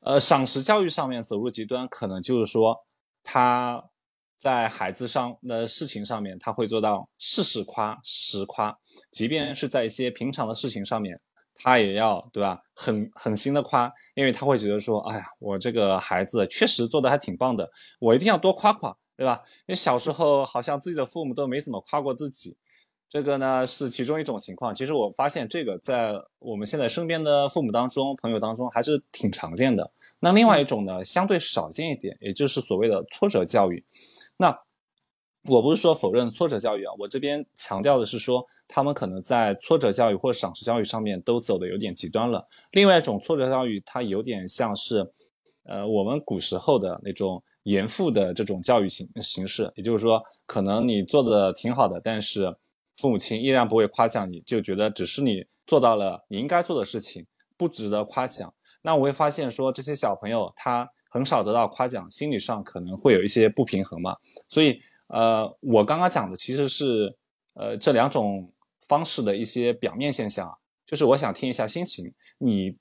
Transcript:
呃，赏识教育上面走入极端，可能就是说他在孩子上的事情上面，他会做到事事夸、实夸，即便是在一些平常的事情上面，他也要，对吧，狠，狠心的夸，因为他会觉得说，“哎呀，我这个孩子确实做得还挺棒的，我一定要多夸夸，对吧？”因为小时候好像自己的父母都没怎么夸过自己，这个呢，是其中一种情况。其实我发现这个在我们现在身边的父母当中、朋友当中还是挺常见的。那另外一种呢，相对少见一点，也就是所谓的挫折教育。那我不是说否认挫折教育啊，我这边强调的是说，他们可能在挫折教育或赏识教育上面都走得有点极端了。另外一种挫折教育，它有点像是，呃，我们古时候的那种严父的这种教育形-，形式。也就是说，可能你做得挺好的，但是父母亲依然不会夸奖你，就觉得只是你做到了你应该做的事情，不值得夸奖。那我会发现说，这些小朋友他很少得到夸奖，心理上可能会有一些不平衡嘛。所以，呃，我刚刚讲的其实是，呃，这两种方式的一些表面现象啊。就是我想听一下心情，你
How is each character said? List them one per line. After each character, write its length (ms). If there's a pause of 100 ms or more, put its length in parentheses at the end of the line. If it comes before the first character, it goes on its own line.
呃， 180
赏 260
识 160
教 220
育 60
上 180
面 160
走 160
入 100
极 140
端， 240
可 180
能 160
就 180
是 120
说 340 (380)
他 580 (560)
在 300
孩 240
子 160
上 300 (100)
的 180
事 220
情 160
上 180
面， 160
他 140
会 160
做 140
到 260 (100)
事 240
事 220
夸、 400
实 400
夸， 340 (320)
即 200
便 260
是 140
在 160
一 40
些 220
平 180
常 160
的 80
事 160
情 140
上 180
面， 160 (380)
他 240
也 140
要， 400
对 100
吧， 160 (140)
狠， 420
狠 220
心 160
的 100
夸， 260 (260)
因 100
为 80
他 120
会 140
觉 80
得 140
说 180 (100)
，“哎 60
呀， 100 (140)
我 180
这 140
个 260
孩 280
子 220
确 200
实 220
做 100
得 100
还 80
挺 200
棒 180
的， 160 (280)
我 140
一 40
定 100
要 100
多 140
夸 220
夸， 240 (180)
对 100
吧？” 160 (240)
因 80
为 20
小 220
时 140
候 340
好 160
像 180
自 120
己 40
的 100
父 200
母 80
都 140
没 120
怎 120
么 100
夸 180
过 140
自 160
己， 260 (540)
这 140
个 140
呢， 280
是 240
其 160
中 160
一 20
种 140
情 180
况。 180
其 120
实 80
我 160
发 180
现 220
这 160
个 140
在 340 (240)
我 180
们 120
现 120
在 80
身 200
边 140
的 280
父 140
母 80
当 180
中、 280
朋 140
友 80
当 160
中 140
还 140
是 180 (100)
挺 200
常 240
见 200
的。 160 (280)
那 120
另 160
外 140
一 20
种 220
呢， 180
相 240
对 120
少 300
见 200
一 60
点， 260
也 100
就 160
是 140
所 160
谓 100
的 220
挫 180
折 160
教 280
育。 140 (520)
那 180 (920)
我 140
不 140
是 60
说 120
否 200
认 180
挫 160
折 120
教 180
育 80
啊， 140
我 80
这 120
边 260 (100)
强 260
调 160
的 80
是 140
说， 260 (220)
他 160
们 100
可 140
能 140
在 340
挫 220
折 140
教 200
育 40
或 160
赏 220
识 120
教 140
育 40
上 180
面 200
都 180
走 180
得 100
有 100
点 160
极 160
端 200
了。 180 (240)
另 160
外 100
一 40
种 180
挫 180
折 120
教 160
育， 200
它 160
有 200
点 260
像 280
是， 360 (520)
呃， 240
我 160
们 180
古 180
时 180
候 220
的 240
那 100
种 300 (200)
严 240
父 240
的 220
这 100
种 180
教 220
育 60
形-， 180 (140)
形 240
式。 300
也 80
就 120
是 60
说， 220 (240)
可 140
能 260
你 160
做 200
得 300
挺 200
好 140
的， 160
但 160
是 380 (400)
父 120
母 100
亲 220
依 60
然 200
不 80
会 120
夸 200
奖 240
你， 100
就 180
觉 160
得 140
只 160
是 160
你 240 (220)
做 120
到 160
了 320
你 100
应 100
该 140
做 180
的 40
事 160
情， 260 (300)
不 140
值 200
得 140
夸 240
奖。 240 (320)
那 120
我 80
会 80
发 180
现 220
说， 220
这 100
些 100
小 220
朋 140
友 260
他 340 (200)
很 160
少 180
得 80
到 160
夸 220
奖， 200
心 220
理 80
上 240
可 160
能 160
会 180
有 80
一 60
些 220
不 160
平 180
衡 180
嘛。 140 (320)
所 160
以， 160 (280)
呃， 520
我 240
刚 160
刚 100
讲 200
的 80
其 180
实 140
是， 480 (380)
呃， 200
这 160
两 180
种 440 (340)
方 160
式 180
的 140
一 80
些 300
表 200
面 200
现 160
象 180
啊。 60 (320)
就 100
是 80
我 140
想 160
听 160
一 20
下 160
心 160
情， 300 (240)
你 440